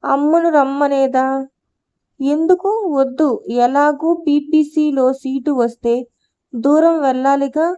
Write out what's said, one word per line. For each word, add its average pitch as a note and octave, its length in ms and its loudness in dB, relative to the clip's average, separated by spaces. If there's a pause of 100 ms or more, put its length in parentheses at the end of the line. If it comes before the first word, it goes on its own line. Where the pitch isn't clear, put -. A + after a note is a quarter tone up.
అమ్మను D4+ 460 2
రమ్మనేదా? C4+ 760 0 (920)
ఎందుకు D#4+ 500 0 (220)
వద్దు, C4+ 380 0 (280)
ఎలాగూ C#4+ 560 2
పీపీసీలో D4+ 1000 0
సీటు C4 380 -4
వస్తే A#3+ 440 -2 (580)
దూరం D4+ 480 2
వెళ్ళాలిగా C#4 680 0 (100)